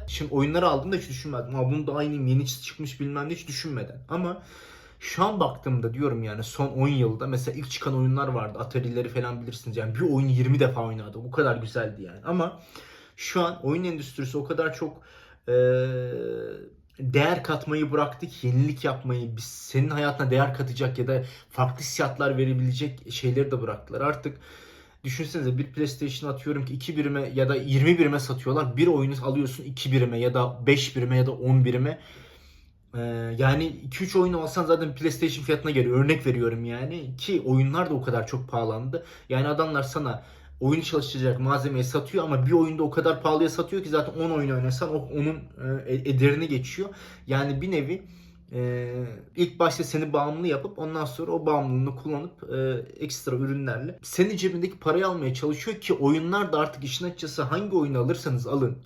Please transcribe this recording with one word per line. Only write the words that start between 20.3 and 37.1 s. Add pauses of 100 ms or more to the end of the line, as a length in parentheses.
değer
katacak
ya
da (280)
farklı
hissiyatlar
verebilecek
şeyleri
de
bıraktılar.
Artık (640)
düşünsenize
bir
PlayStation
atıyorum
ki
iki
birime
ya
da
yirmi
birime
satıyorlar.
Bir
oyunu
alıyorsun
iki
birime
ya
da
beş
birime
ya
da
on
birime. (960)
Ee, (380)
yani
iki
üç
oyunu
alsan
zaten
PlayStation
fiyatına
geliyor.
Örnek
veriyorum
yani.